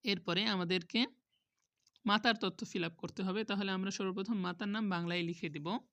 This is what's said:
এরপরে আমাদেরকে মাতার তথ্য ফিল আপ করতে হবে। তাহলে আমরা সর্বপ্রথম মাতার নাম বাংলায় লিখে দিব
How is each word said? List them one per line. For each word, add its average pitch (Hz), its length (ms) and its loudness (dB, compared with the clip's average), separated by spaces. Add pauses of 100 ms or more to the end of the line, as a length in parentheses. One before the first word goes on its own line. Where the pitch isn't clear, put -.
এরপরে 185 400 0
আমাদেরকে 185 540 2 (1040)
মাতার 214 320 4
তথ্য 185 280 -2
ফিল 180 180 -2
আপ 165 140 -4
করতে - 260 -8
হবে। 190 200 0
তাহলে 202 280 -2
আমরা 190 200 0
সর্বপ্রথম 196 480 -2
মাতার 180 300 -2
নাম 214 200 -2
বাংলায় 170 340 0
লিখে 170 260 -4
দিব 147 180 -6 (260)